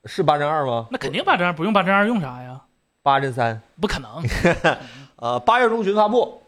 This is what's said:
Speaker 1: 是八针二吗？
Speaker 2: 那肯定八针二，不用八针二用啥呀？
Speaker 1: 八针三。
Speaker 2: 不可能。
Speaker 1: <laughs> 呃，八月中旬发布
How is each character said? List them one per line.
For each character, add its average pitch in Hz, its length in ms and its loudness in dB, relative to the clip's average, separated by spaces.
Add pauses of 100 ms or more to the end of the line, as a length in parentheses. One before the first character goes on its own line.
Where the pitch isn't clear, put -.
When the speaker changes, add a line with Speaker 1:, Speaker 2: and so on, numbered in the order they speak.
Speaker 1:
是 - 160 -6
八 151 160 4
针 147 100 -2
二 151 180 0
吗？ 117 260 -2
Speaker 2:
那 254 60 -6
肯 - 140 -6
定 185 120 -4
八 370 120 4
针 175 120 0
二， 175 60 -2
不 160 100 -6
用 214 100 0
八 202 80 0
针 185 120 0
二 202 120 4
用 226 160 0
啥 127 220 -10
呀？ 127 180 -16 (400)
Speaker 1:
八 139 180 2
针 135 140 -2
三。 117 260 -2 (220)
Speaker 2:
不 202 60 -2
可 - 120 -2
能。 127 240 -12 (440)
Speaker 1:
<laughs> 135 480 -4
呃， 120 240 -2
八 233 200 4
月 247 80 4
中 226 160 0
旬 196 120 0
发 214 120 4
布 220 400 0